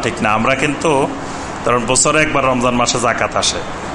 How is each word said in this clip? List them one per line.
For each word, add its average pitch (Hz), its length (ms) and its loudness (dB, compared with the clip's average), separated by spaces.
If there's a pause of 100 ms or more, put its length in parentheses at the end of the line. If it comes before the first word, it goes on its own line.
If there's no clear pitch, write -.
ঠিক 117 100 -2 (100)
না। 107 100 2
আমরা 117 220 2
কিন্তু 143 540 0 (560)
ধরুন, 120 220 2
বছরে 147 360 2
একবার 139 240 0
রমজান 123 280 2
মাসে 120 260 2
জাকাত 110 360 0
আসে, 95 200 0 (380)